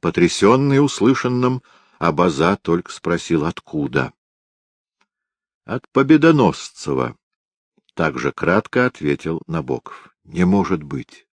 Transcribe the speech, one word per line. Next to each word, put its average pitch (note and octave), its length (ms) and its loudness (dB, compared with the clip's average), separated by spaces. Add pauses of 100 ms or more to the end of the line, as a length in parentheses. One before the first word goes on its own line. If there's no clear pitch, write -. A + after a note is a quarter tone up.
Потрясённый B2 840 2
услышанным, B2+ 760 0 (360)
Абаза E2 640 0
только - 320 -4
спросил: E2 520 -4
"Откуда?" C#2+ 680 -6 (1500)
"От - 260 -10
Победоносцева", C3+ 1300 2 (800)
так D2+ 240 -2
же C#2 140 -4
кратко G#2+ 540 0
ответил D#2 600 -4
Набоков. C#2 680 -10 (100)
"Не F2 200 -2
может F#2 380 0
быть". C#2+ 540 -12